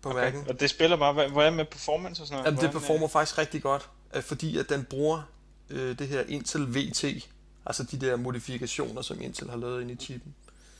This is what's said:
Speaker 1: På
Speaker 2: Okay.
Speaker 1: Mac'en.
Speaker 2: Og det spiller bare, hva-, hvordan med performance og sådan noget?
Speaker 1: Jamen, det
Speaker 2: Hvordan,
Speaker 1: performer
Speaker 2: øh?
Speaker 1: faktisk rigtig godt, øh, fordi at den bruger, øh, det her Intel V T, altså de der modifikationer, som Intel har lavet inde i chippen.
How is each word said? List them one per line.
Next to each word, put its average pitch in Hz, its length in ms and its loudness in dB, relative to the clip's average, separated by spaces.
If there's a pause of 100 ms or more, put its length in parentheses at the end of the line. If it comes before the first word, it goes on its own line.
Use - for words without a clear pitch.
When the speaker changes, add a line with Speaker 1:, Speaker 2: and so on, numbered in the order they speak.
Speaker 1:
På 139 80 -6
Speaker 2:
Okay. 123 220 2
Speaker 1:
Mac'en. - 180 -8
Speaker 2:
Og 113 100 -4
det 139 100 4
spiller 165 280 6
bare, 143 160 4 (120)
hva-, 139 60 -2
hvordan 147 220 6
med 160 120 0
performance 170 580 -4
og 143 40 -12
sådan 143 80 -8
noget? 131 100 -2
Speaker 1:
Jamen, 151 160 4
det 160 80 4
Speaker 2:
Hvordan, 147 120 -2
Speaker 1:
performer 156 220 2
Speaker 2:
øh? 151 60 0
Speaker 1:
faktisk 151 280 4
rigtig 156 240 0
godt, 139 280 0 (240)
øh, 135 100 -2
fordi 156 340 -4
at 139 120 0
den 139 200 0
bruger, 151 320 2 (480)
øh, 131 300 -4
det 143 80 -4
her 135 200 0
Intel 139 480 -2
V 139 180 0
T, - 100 0 (640)
altså - 180 -4
de 135 180 -6
der 127 140 2
modifikationer, 123 840 -4
som - 200 -6
Intel - 280 -8
har 120 80 -8
lavet 123 240 -4
inde 123 120 -8
i 123 40 -14
chippen. 135 380 -12 (440)